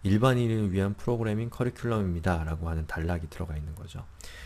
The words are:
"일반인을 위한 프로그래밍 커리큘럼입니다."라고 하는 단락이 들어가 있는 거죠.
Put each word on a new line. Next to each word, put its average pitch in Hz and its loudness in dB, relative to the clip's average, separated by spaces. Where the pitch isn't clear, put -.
"일반인을 113 4
위한 98 2
프로그래밍 113 0
커리큘럼입니다."라고 87 0
하는 80 -2
단락이 80 -2
들어가 78 -6
있는 78 -6
거죠. 123 -12